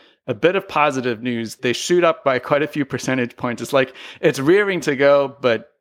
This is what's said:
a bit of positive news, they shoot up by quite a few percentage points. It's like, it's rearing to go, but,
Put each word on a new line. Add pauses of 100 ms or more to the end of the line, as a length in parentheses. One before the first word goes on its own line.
(280)
a
bit
of
positive
news,
they
shoot
up
by
quite
a
few
percentage
points.
It's
like, (280)
it's
rearing
to
go,
but,